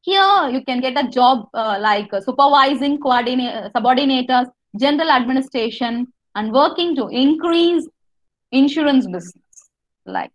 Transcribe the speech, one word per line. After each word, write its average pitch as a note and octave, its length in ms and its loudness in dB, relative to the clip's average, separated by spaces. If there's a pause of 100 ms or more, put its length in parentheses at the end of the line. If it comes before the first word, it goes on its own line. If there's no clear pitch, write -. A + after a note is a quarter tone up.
Here G4 500 2
you C4 120 -4
can B3 160 -4
get C4 180 -4
a C4 120 -2
job, B3 440 2
uh, A3 260 -2
like, G#3 340 0
uh, G3 80 -4
supervising C#4 800 2
coordina-, A#3+ 720 -2
subordinators, B3+ 760 0 (320)
general D4 320 0
administration, B3 1000 -2 (220)
and G#3+ 180 -6
working D#4 420 0
to A3+ 120 -4
increase E4 800 0 (640)
insurance C#4 560 2
business, - 640 -14 (360)
like F#2 300 -8